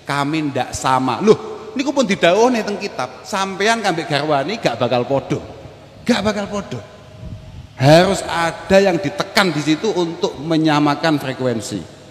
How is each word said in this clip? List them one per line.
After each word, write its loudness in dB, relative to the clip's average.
kami -2
ndak -4
sama. 0
Loh, 0
niku -4
pun 2
didhawuhne 4
teng -4
kitab, -8
sampean 0
kambek -2
garwani 0
gak -2
bakal 0
padha. -2
Gak 2
bakal -4
padha. -8
Harus 6
ada 0
yang 2
ditekan 0
di -2
situ 0
untuk -2
menyamakan 2
frekuensi. -4